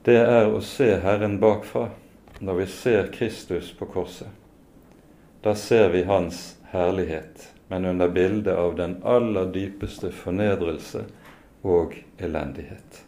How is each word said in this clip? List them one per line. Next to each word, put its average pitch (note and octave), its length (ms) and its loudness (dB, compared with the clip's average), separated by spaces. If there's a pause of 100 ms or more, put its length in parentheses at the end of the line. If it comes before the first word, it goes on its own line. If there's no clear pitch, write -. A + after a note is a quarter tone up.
Det A#2+ 160 6
er A#2 320 6
å G#2+ 160 0
se A#2 380 2
Herren G2+ 400 0
bakfra, A2 480 0 (500)
når F#2+ 220 -2
vi - 100 0
ser G#2 400 0
Kristus - 640 -6
på - 80 -8
korset. - 460 -8 (1120)
Da G#2 100 4
ser G#2+ 380 4
vi F2+ 160 2
hans F2 480 -2 (140)
herlighet, F2+ 800 -2 (180)
men F#2 160 -4
under F2+ 240 2
bildet F#2 480 0
av F2 220 0
den F2 260 -4
aller A2 480 2
dypeste G2 580 -8
fornedrelse F2+ 920 -4 (580)
og F2 320 2 (220)
elendighet. D2+ 920 -8